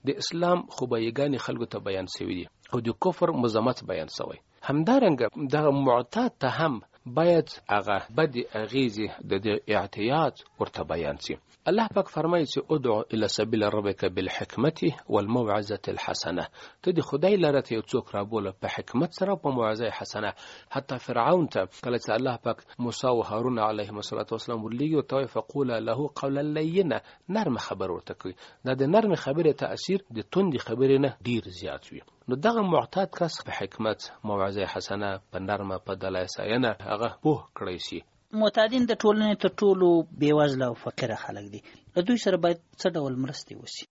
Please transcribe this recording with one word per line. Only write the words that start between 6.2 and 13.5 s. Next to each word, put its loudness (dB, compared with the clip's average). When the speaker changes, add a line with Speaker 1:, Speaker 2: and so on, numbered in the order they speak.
Speaker 1:
ته 0
هم 0
باید 4
هغه 2
بدې 0
اغیزې 0
د 2
دې 2
اعتیاد 0
ورته -4
بیان -2
شي. -8
الله 2
پاک 0
فرمایي 2
چې -2
«ادع 2
الی 2
سبیل 0